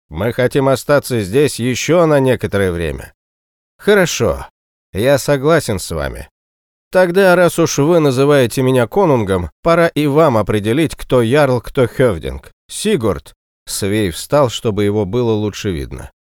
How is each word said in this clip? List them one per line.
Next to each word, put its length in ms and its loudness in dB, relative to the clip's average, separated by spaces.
мы 220 -4
хотим 360 0
остаться 540 0
здесь 360 0
еще 460 0
на 160 2
некоторое 500 0
время». 440 -6
«Хорошо, 680 0
я 240 2
согласен 600 0
с 120 -10
вами. 380 -8
Тогда, 460 4
раз 240 2
уж 180 0
вы 220 2
называете 600 2
меня 260 2
конунгом, 640 0
пора 240 2
и 220 -2
вам 280 2
определить, 600 0
кто 260 0
ярл, 380 2
кто 260 0
хевдинг. 640 -2
Сигурд». 640 -4
Свей 440 -2
встал, 380 0
чтобы 360 -4
его 200 0
было 260 -2
лучше 400 -4
видно. 400 -10